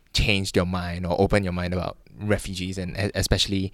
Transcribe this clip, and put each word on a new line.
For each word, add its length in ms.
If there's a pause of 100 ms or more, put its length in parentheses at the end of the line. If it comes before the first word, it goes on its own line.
(140)
changed 420
your 100
mind 380
or 160
opened 240
your 80
mind 220
about 240 (200)
refugees 600
and 180
e-, 180
especially 600